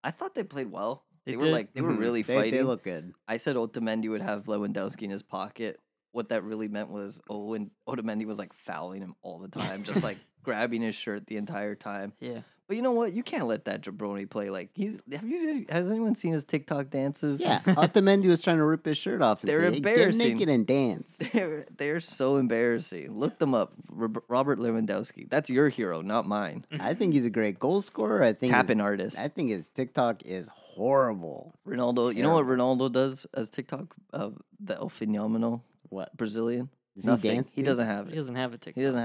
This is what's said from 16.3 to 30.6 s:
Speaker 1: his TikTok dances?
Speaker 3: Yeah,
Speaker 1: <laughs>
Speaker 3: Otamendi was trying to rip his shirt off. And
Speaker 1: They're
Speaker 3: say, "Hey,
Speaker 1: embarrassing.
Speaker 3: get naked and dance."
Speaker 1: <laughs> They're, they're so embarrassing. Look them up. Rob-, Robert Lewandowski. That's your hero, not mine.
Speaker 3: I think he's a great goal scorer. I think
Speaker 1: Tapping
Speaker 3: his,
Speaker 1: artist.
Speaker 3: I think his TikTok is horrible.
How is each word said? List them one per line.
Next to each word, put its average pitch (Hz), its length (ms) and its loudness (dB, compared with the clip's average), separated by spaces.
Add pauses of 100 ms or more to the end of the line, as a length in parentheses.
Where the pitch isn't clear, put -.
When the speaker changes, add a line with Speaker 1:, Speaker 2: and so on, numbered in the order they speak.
Speaker 1:
his 151 120 -2
TikTok 143 460 -4
dances? 143 500 -2
Speaker 3:
Yeah, 339 200 2
Speaker 1:
<laughs> - 40 -16
Speaker 3:
Otamendi 196 640 6
was 170 160 8
trying 170 160 4
to 156 60 6
rip 156 220 4
his 151 120 0
shirt 190 240 0
off. 107 200 4
And 104 80 0
Speaker 1:
They're 151 100 4
Speaker 3:
say, 175 100 6
"Hey, 220 80 0
Speaker 1:
embarrassing. 208 480 6
Speaker 3:
get 233 80 4
naked 202 160 2
and 120 160 4
dance." 127 500 0
Speaker 1:
<laughs> - 160 -8
They're, 160 340 -2 (120)
they're 147 220 0
so 139 360 2
embarrassing. 117 760 2
Look 123 260 -2
them 139 160 2
up. 107 180 2 (160)
Rob-, 110 400 -4
Robert 131 300 2
Lewandowski. 113 720 -2
That's 147 180 0
your 131 220 4
hero, 87 320 -4
not 104 240 -2
mine. 98 380 -4 (140)
Speaker 3:
I 143 140 -2
think 190 220 0
he's 127 100 4
a 117 60 0
great 104 280 0
goal 180 220 0
scorer. 214 420 0
I 113 120 6
think 127 180 0
Speaker 1:
Tapping 123 260 4
Speaker 3:
his, 104 60 0
Speaker 1:
artist. 101 340 -2
Speaker 3:
I 127 100 -4
think 147 220 -4
his 90 180 -6
TikTok 123 580 -2
is 90 260 -8
horrible. 110 1040 0 (120)